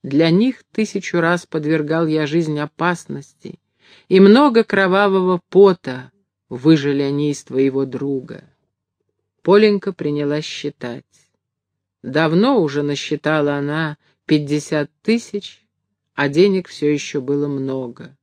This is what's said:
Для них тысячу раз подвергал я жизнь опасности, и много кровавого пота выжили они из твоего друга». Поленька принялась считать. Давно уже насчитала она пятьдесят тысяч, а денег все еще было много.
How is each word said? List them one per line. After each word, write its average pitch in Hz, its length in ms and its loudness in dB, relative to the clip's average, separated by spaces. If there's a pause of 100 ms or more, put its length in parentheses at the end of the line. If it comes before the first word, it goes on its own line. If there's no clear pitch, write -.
Для 147 260 2
них 220 420 0
тысячу 202 480 -4
раз 170 260 0
подвергал 156 600 -2
я 156 200 0
жизнь 156 320 -2
опасности, 151 1000 -8 (500)
и 190 100 6
много 226 440 6
кровавого 190 880 0
пота 151 640 2 (380)
выжили 139 520 2
они 143 300 -2
из 139 120 -8
твоего 135 420 -2
друга». 131 580 -8 (1000)
Поленька 202 520 2
принялась 147 520 -4
считать. 131 600 -12 (960)
Давно 170 600 0
уже 147 200 -2
насчитала 147 760 -2
она 147 420 -4 (280)
пятьдесят 151 640 -2 (140)
тысяч, - 600 -4 (520)
а 139 140 -2
денег 185 380 2
все 147 240 -2
еще 147 300 -4
было 143 260 -4
много. 135 760 -8